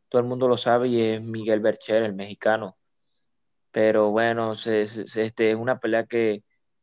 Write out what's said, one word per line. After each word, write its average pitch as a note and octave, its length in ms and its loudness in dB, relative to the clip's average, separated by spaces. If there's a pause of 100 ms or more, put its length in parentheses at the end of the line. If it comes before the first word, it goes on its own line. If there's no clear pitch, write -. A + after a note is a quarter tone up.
todo B2 120 2
el B2 60 -4
mundo B2+ 200 0
lo A#2+ 100 2
sabe, B2 300 2
y A#2+ 140 2
es A2 200 0
Miguel A2 380 -2
Berchel, A2 440 0
el G#2 100 -4
mexicano. G2+ 640 -4 (960)
Pero G#2+ 400 4
bueno, A2+ 440 0
se, G#2+ 320 0
se, A2 200 -10
se, A2 180 -4
este, A2+ 260 0
es A2 60 0
una B2 220 -2
pelea A2+ 260 -2
que, A2 380 -2 (400)